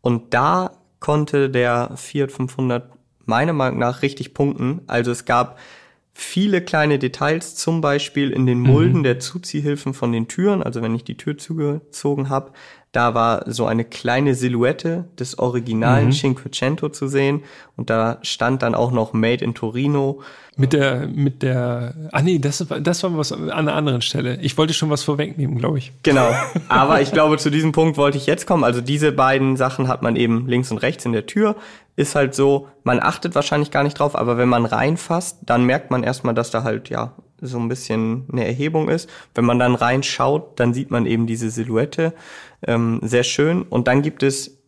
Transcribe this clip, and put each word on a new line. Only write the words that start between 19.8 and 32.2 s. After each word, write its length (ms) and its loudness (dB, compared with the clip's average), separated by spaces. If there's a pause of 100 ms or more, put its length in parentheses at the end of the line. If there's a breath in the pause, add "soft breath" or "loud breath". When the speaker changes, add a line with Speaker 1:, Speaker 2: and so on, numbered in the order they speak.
Speaker 2:
Mit 160 4
der, 340 2
mit 360 -2
der, 500 -2 (180)
ah 100 0
nee, 180 4
das 300 -4
war, 120 -6
das 220 0
war 120 -2
was 160 -2
an 180 -6
einer 260 -2
anderen 260 0
Stelle. 400 -4
Ich 160 -4
wollte 160 2
schon 160 -2
was 140 -2
vorwegnehmen, 560 -2
glaub 180 -2
ich. 160 -8 (100)
Speaker 1:
Genau. 280 4 (200)
Speaker 2:
<laughs> 160 -6
Speaker 1:
Aber 320 4
ich 140 2
glaube, 240 4
zu 120 0
diesem 220 2
Punkt 240 2
wollte 220 2
ich 80 -4
jetzt 200 0
kommen. 200 4
Also 160 2
diese 320 2
beiden 420 4
Sachen 320 0
hat 140 -2
man 160 2
eben 300 2
links 240 0
und 80 -4
rechts 260 -2
in 80 0
der 140 -2
Tür. 280 2 (400 loud breath)
Ist 200 -2
halt 180 2